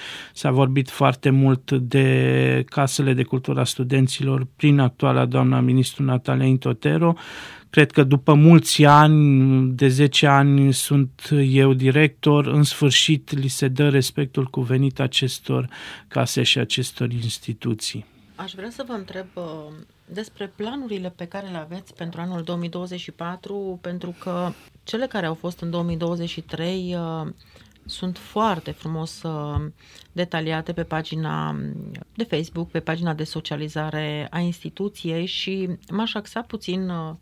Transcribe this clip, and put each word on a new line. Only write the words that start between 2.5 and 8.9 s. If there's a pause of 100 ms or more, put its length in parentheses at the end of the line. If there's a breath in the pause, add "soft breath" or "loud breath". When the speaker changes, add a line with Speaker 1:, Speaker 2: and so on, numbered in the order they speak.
Speaker 1:
casele
de
cultură
a
studenților (100)
prin
actuala
doamna
ministru
Natalia
Intotero. (560 loud breath)
Cred
că
după
mulți
ani,